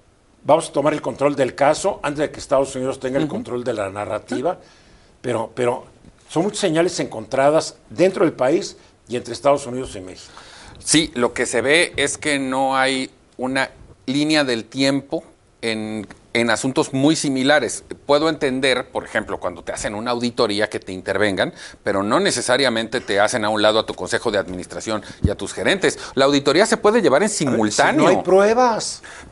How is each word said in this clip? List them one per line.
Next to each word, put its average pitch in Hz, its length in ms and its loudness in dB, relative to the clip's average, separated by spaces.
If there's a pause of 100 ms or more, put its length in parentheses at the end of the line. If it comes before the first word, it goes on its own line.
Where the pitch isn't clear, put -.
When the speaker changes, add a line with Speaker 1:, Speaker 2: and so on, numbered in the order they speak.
(440)
Speaker 1:
"Vamos 160 240 2
a - 40 -16
tomar 151 220 2
el 147 80 -6
control 139 340 -2
del 131 180 0
caso 147 480 2
antes 147 180 -4
de 143 100 -2
que - 100 -14
Estados 135 340 0
Unidos 131 240 -4
tenga 131 200 -4
el 156 60 0
Speaker 2:
Ujú. 147 100 -4
Speaker 1:
control 123 300 -6
de 120 100 -2
la 104 160 -4
narrativa". 104 680 -6 (640)
Pero, 113 340 -4
pero 123 300 -2 (440)
son 156 160 0
muchas 208 140 -4
señales 170 420 0
encontradas 131 760 0 (120)
dentro 185 360 2
del 151 100 2
país 147 420 0 (320)
y 117 80 -4
entre 117 160 -8
Estados 143 340 0
Unidos 127 300 -10
y 98 40 -12
México. 90 320 -18 (460)
Speaker 2:
Sí, - 360 0
lo 120 180 0
que 123 140 -2
se 117 160 0
ve 151 340 2
es 139 220 -2
que 147 200 -2
no 135 380 -2
hay 131 340 0 (280)
una 131 320 -2 (340)
línea 147 400 0
del 120 220 -4
tiempo 135 580 -2 (380)
en, 110 440 -6 (280)
en 117 160 2
asuntos 135 420 0
muy 143 240 4
similares. 131 680 0 (200)
Puedo 147 240 2
entender, 131 640 0
por 110 140 -4
ejemplo, 98 360 -4
cuando 87 240 -8
te - 80 -8
hacen 110 220 -6
una 113 160 -6
auditoría 117 580 0
que - 120 -8
te - 120 -12
intervengan, 95 640 0 (280)
pero 98 200 0
no 117 180 0
necesariamente 123 800 0
te 101 180 -2
hacen 107 280 2
a - 20 0
un 107 140 0
lado 107 160 4
a - 80 0
tu 104 80 -8
consejo 107 360 -4
de 104 60 0
administración 92 640 -6 (200)
y - 80 2
a 98 60 -4
tus - 180 -10
gerentes. 151 440 0 (180)
La 135 100 6
auditoría 143 400 4
se 226 100 2
puede 226 240 4
llevar 151 220 4
en 214 60 2
Speaker 1:
A - 20 -2
ver, - 0 -
si 170 160 -2
Speaker 2:
simultáneo. 127 560 2
Speaker 1:
no - 60 6
hay 185 100 6
pruebas. 208 840 2 (300)